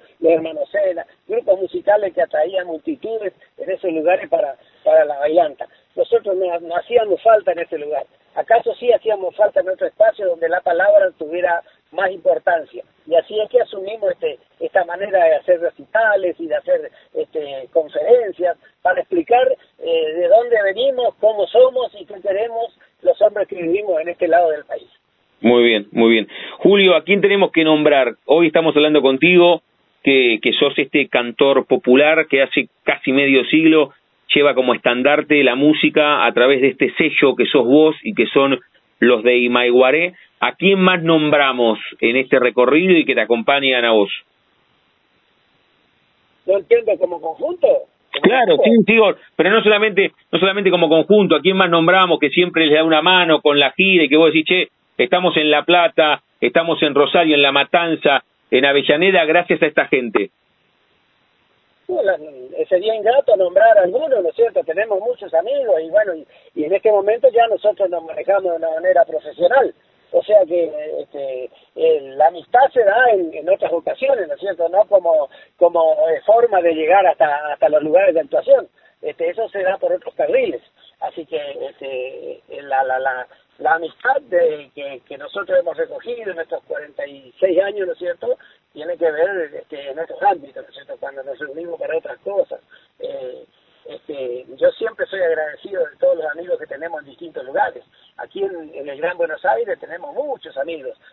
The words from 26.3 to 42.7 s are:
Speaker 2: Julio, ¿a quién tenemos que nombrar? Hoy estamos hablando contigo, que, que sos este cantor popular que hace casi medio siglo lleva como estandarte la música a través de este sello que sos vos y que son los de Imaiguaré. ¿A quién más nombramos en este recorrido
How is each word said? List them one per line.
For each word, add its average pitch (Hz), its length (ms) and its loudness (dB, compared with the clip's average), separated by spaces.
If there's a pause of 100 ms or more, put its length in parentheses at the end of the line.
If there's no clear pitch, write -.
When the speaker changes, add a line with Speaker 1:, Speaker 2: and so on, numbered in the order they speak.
Speaker 2:
Julio, 190 380 4
¿a 156 80 0
quién 190 180 0
tenemos 196 300 2
que 165 120 0
nombrar? 147 520 2 (100)
Hoy 165 220 2
estamos 160 280 0
hablando 151 260 2
contigo, 170 600 2 (420)
que, 127 380 2
que 123 120 0
sos 143 240 0
este 139 300 -2
cantor 131 580 0
popular 147 640 2
que 135 140 0
hace 131 280 -2 (140)
casi 143 280 -4
medio 135 340 2
siglo 156 480 2 (400)
lleva 143 220 4
como 123 180 0
estandarte 139 720 0
la 123 120 2
música 147 720 0
a 117 80 0
través 127 280 2
de 135 80 2
este 127 260 -2
sello 143 400 0
que 120 100 0
sos 131 200 2
vos 156 380 4
y 113 100 -8
que 110 140 0
son 139 320 0 (400)
los 117 240 4
de 123 140 4
Imaiguaré. 123 800 2 (240)
¿A 123 160 -2
quién 190 240 2
más 185 220 2
nombramos 143 800 2 (220)
en 117 160 0
este 131 220 0
recorrido 123 580 2